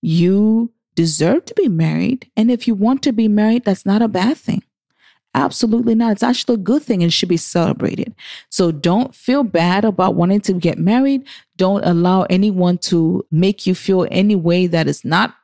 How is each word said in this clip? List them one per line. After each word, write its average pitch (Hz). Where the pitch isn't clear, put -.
You 202
deserve 165
to -
be 370
married. 160
And 226
if 240
you 233
want 226
to 277
be 220
married, 220
that's 196
not 202
a 226
bad 202
thing. -
Absolutely 226
not. 226
It's 208
actually 247
a -
good 220
thing 185
and 170
should -
be 175
celebrated. -
So 175
don't 180
feel 277
bad 185
about 190
wanting 185
to 202
get 175
married. 262
Don't 190
allow 180
anyone 180
to 170
make 185
you 185
feel 185
any 208
way 175
that 165
is -
not 180